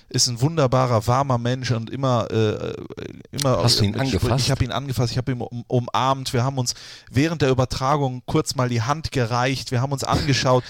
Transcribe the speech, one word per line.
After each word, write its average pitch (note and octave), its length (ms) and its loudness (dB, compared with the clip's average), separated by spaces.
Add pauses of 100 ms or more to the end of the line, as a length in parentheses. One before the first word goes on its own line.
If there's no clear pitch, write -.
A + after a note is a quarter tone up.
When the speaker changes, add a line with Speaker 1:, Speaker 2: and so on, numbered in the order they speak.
Speaker 1:
ist - 180 2
ein A#2+ 140 -4
wunderbarer, C3 680 2
warmer C3 300 2
Mensch A#2+ 340 -2
und A2+ 180 -2
immer, B2 420 0
äh, G#2+ 420 0 (580)
immer A#2+ 320 0
Speaker 2:
Hast A#2+ 160 4
du - 60 2
ihn G2+ 100 0
Speaker 1:
ich, - 40 -4
Speaker 2:
angefasst? A#2 460 0
Speaker 1:
ich C#3+ 60 0
hab - 100 0
ihn B2+ 100 -2
angefasst, B2+ 400 -2
ich - 60 -4
hab B2+ 100 -4
ihn B2+ 140 -4
um, A#2 260 -8
umarmt, B2+ 680 0
wir A#2+ 100 2
haben C#3 160 -2
uns B2 160 -2 (360)
während D3+ 300 2
der C#3 80 4
Übertragung C3 760 0
kurz - 300 0
mal B2+ 140 0
die A#2 140 0
Hand D3 280 -2
gereicht, B2 600 0
wir A#2+ 100 0
haben C#3 100 -2
uns C3 120 -4
angeschaut. C3 680 2